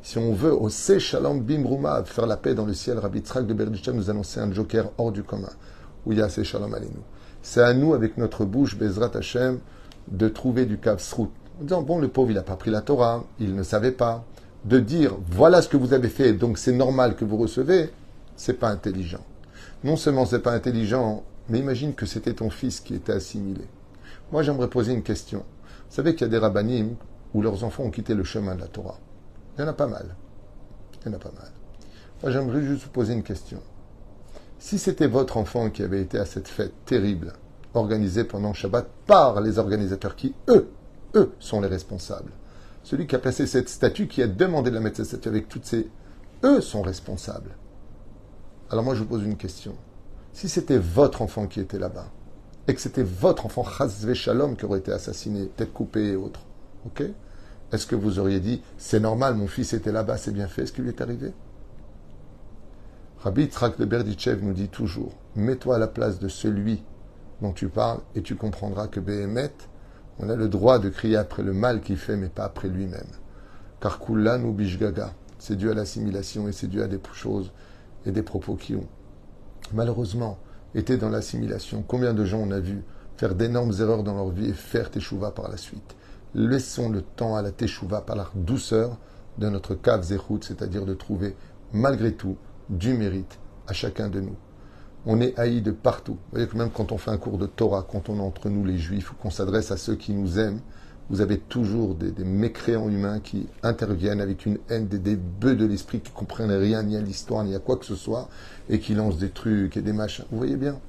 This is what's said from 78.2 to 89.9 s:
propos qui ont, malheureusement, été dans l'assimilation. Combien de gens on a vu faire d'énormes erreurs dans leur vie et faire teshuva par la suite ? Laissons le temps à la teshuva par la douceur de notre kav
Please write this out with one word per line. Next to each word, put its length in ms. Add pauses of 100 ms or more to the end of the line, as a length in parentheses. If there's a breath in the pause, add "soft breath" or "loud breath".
propos 320
qui 200
ont, 120 (840)
malheureusement, 680 (340 loud breath)
été 240
dans 120
l'assimilation. 800
Combien 280
de 100
gens 140
on 120
a 80
vu 240 (320 loud breath)
faire 200
d'énormes 440
erreurs 240
dans 120
leur 140
vie 200
et 40
faire 360
teshuva 420
par 180
la 80
suite ? 380 (380 loud breath)
Laissons 560
le 140
temps 320
à 80
la 80
teshuva 500
par 140
la 180
douceur 640 (400 loud breath)
de 120
notre 260
kav 260